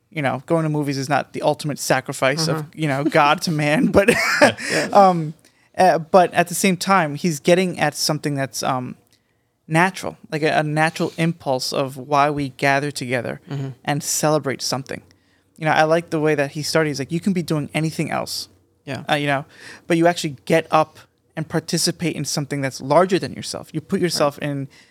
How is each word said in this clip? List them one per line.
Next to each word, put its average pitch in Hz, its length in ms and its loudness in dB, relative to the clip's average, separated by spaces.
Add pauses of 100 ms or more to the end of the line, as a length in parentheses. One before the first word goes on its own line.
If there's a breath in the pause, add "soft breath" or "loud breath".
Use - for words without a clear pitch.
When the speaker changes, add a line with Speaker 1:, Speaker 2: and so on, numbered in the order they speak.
Speaker 1:
you 160 120 -8
know, 131 240 -2
going 165 180 0
to 156 60 0
movies 143 280 -2
is 135 120 -6
not 135 240 -2
the - 80 -8
ultimate 147 380 -2
sacrifice 139 680 0
of, 160 100 -2
Speaker 2:
Mm-hmm. 151 220 -10
Speaker 1:
you 156 80 -2
know, 139 160 -2
God 156 400 4
to 180 80 -2
man, 151 360 2
but, 196 220 4
<laughs> - 320 0
Speaker 2:
Yeah. - 520 2
Speaker 1:
um, 175 400 6 (440 soft breath)
uh, 165 220 6
but 175 340 4
at 175 140 2
the 170 80 -8
same 190 220 2
time, 170 380 0
he's 151 240 -2
getting 175 400 2
at 147 160 0
something 151 400 -2
that's, 135 280 -4
um, 131 320 -4 (720)
natural, 175 500 0 (140)
like 147 120 -4
a, 147 160 2
a 156 40 2
natural 156 540 -2
impulse 165 560 -2
of 135 240 -4
why 143 320 2
we 143 200 -4
gather 139 400 0
together 131 600 -6
Speaker 2:
Mm-hmm. 135 200 -6 (140)
Speaker 1:
and 143 200 -2
celebrate 147 580 0
something. - 400 -6 (560 soft breath)
You 160 80 -6
know, 151 60 2
I 143 120 4
like 170 280 2
the 160 100 0
way 151 140 2
that 139 160 -2
he 151 120 -8
started. 160 280 0
He's 135 80 -6
like, 135 120 -8
"You 170 80 0
can 190 140 0
be 180 80 -2
doing 151 320 -2
anything 156 380 -4
else." - 360 -6 (380)
Speaker 2:
Yeah. - 240 -10
Speaker 1:
Uh, 151 60 0
you 147 100 -2
know, 139 180 -2 (440 loud breath)
but 170 100 2
you 165 100 4
actually 170 380 -2
get 165 240 0
up 156 300 0 (360)
and 160 140 -8
participate 165 680 -2
in 147 100 -6
something 143 360 -4
that's 135 180 -6
larger 165 400 4
than 139 140 -6
yourself. - 400 -10
You 151 80 -6
put - 180 -4
yourself 156 400 0
Speaker 2:
Right. 147 120 -6
Speaker 1:
in 139 160 -6 (240 soft breath)